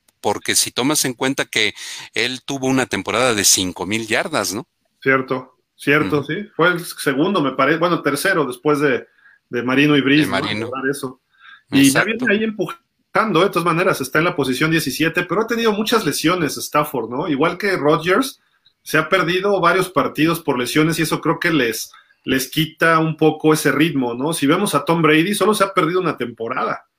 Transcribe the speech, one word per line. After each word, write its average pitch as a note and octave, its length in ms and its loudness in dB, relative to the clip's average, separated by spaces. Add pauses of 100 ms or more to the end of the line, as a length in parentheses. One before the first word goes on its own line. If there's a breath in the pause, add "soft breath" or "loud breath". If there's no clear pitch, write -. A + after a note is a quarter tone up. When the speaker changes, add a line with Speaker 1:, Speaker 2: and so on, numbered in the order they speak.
(200)
Speaker 1:
porque G2+ 340 -2
si - 160 0
tomas C#3+ 340 -2
en B2+ 100 -4
cuenta C3+ 300 -2
que G#2+ 300 -2 (400 loud breath)
él B2 300 -4
tuvo C3+ 220 -6
una C3 200 2
temporada G#2+ 480 0
de G2 100 0
cinco F2+ 420 0
mil A2 200 -4
yardas, A#2 460 -2
¿no? A2 140 -8 (360)
Speaker 2:
Cierto, C3 540 -2 (200)
cierto, D3 440 0
Speaker 1:
Ujú. C3 60 -8
Speaker 2:
sí. G#3 280 -8
Fue E3 140 4
el E3 160 -2
segundo, D#3+ 560 -2
me C3 120 0
parece, C#3 260 2
bueno, E3+ 240 0
tercero D#3 420 0
después C#3+ 360 0
de, C3+ 260 0 (420 soft breath)
de A#2+ 140 -4
Marino C#3+ 340 4
y C3+ 60 4
Brice, C#3+ 200 4
Speaker 1:
De - 40 0
Speaker 2:
¿no? G2 60 -4
Speaker 1:
Marino. G#2 340 -2
Speaker 2:
Lograr C3 240 -4
eso. C3 300 -8 (500 loud breath)
Y C#4 200 4
ya G3+ 100 2
Speaker 1:
Exacto. A3+ 260 -2
Speaker 2:
viene G3+ 80 2
ahí A3 100 0
empujando, G3+ 960 -2
¿eh? F#3 40 6
De G3 60 0
todas E3+ 140 -2
maneras, F3 360 0
está C3+ 180 -2
en D#3+ 80 2
la E3 100 -2
posición C3+ 340 0
diecisiete, D#3+ 540 0
pero F#3 180 -4
ha A3 40 -2
tenido A3+ 260 0
muchas G#3+ 320 0
lesiones D#3 520 0
Stafford, C#3 540 -2
¿no? D3 180 -4
Igual D#3+ 280 0
que G3 200 -2
Rodgers, E3 640 0 (420)
se - 160 0
ha D#3 100 0
perdido F#3 520 2
varios F3+ 300 2
partidos D3+ 500 0
por B2+ 180 -2
lesiones D#3 400 2
y E3 40 2
eso D#3 180 -2
creo D#3 180 0
que F3 120 0
les, B2 420 0 (320 soft breath)
les C3 240 0
quita D#3+ 500 2
un D#3+ 180 0
poco D#3 360 4
ese D3+ 200 2
ritmo, C#3 420 0
¿no? C#3 180 -4
Si C#3+ 140 -2
vemos F3+ 280 2
a C#3 100 2
Tom E3+ 180 2
Brady, D#3+ 320 4
solo G#3 200 2
se G3+ 100 2
ha - 100 -6
perdido F3 260 2
una D#3+ 160 -2
temporada. B2 680 -6 (120)